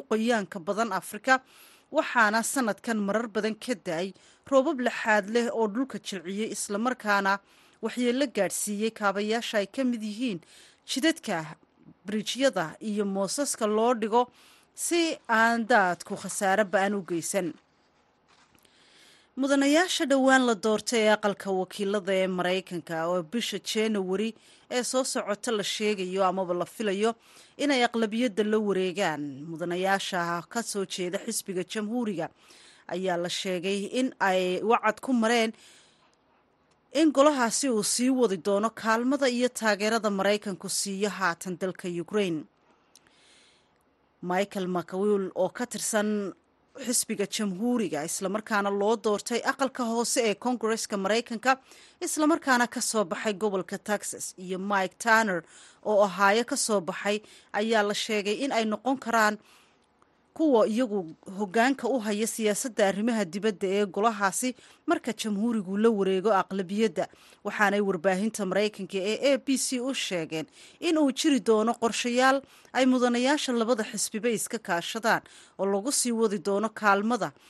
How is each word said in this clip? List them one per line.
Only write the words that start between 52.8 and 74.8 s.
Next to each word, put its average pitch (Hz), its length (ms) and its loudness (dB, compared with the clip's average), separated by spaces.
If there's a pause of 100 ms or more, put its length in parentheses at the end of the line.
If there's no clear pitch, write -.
baxay 208 300 -2
gobolka 190 440 -2
Texas, - 600 -6
iyo 185 200 -8
Mike 190 400 -2
Turner 220 440 4 (420)
oo 208 200 6
Ohio 202 400 4
ka 262 120 -4
soo 208 240 0
baxay, 202 400 -2 (320)
ayaa 220 300 2
la 208 120 0
sheegay 208 500 -2
in 277 80 -2
ay 226 120 0
noqon 220 340 0
karaan 220 400 2 (960)
kuwa 269 320 4
iyagu 208 460 -2 (260)
hoggaanka 226 500 0
u 262 120 2
haya 208 260 -2
siyaasadda 208 640 0
arrimaha 208 360 0
dibadda 190 440 -4
ee 202 180 0
golahaasi 202 680 0 (320)
marka 302 260 0
Jamhuurigu 208 640 -2
la 226 140 6
wareego 190 420 0
aqlabiyadda. 190 720 0 (400)
Waxaanay 202 400 2
warbaahinta 190 640 0
Maraykanka 196 480 -2
ee 214 380 0
A 262 40 2
B 262 200 0
C - 220 -2
u 262 140 -2
sheegeen 160 520 -4 (340)
in 320 180 2
uu 277 140 4
jiri 285 320 2
doono 226 300 4
qorshayaal 247 640 2 (320)
ay 254 140 2
mudanayaasha 254 640 2
labada 226 320 0
xisbiba 220 480 -4
iska 220 260 -4
kaashadaan 190 600 -2 (400)